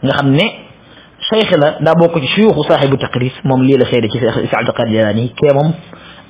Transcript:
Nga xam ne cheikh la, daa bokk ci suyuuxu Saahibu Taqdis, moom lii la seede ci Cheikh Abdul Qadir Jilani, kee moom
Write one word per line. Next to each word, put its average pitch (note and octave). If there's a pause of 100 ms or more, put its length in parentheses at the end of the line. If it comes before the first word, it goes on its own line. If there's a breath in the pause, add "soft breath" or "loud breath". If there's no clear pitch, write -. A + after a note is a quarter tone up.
Nga C3+
xam C#3
ne D#3+ (840 loud breath)
cheikh G#3+
la, D3+
daa D#3+
bokk E3+
ci C3
suyuuxu F#3+
Saahibu C#3+
Taqdis, B2+ (120)
moom C3
lii C3+
la A#2+
seede A2+
ci A#2
Cheikh A2+
Abdul A2+
Qadir A#2
Jilani, A2
kee D3
moom D3 (580 loud breath)